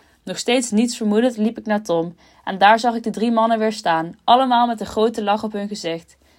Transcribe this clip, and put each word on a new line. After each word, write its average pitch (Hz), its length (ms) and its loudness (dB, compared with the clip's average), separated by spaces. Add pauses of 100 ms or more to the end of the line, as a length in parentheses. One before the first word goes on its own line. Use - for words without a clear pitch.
(240)
Nog 185 140 -10
steeds 247 320 -2
niets 240 260 0
vermoedend 226 400 0
liep 220 220 -2
ik - 80 -14
naar 214 160 -2
Tom 170 320 -2 (300)
en 190 140 -6
daar 208 200 6
zag 233 160 0
ik 233 80 -6
de 226 80 -4
drie 220 200 -2
mannen 226 280 2
weer 214 140 0
staan, 170 420 -2 (100)
allemaal 247 420 4
met 233 140 -4
een 202 60 -8
grote 226 360 -2
lach 208 200 0
op 214 100 -6
hun 202 160 -6
gezicht. 170 480 -8 (220)